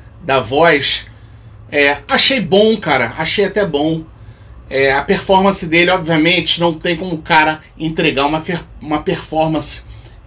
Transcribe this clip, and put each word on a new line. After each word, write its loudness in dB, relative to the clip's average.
da 0
voz, 2
é, 2
achei 2
bom, 2
cara. -2
Achei 0
até -2
bom. -2
É, 2
a 0
performance 2
dele, 2
obviamente, 0
não 0
tem -4
como -6
o -10
cara 2
entregar 0
uma -2
fer-, -6
uma -4
performance -4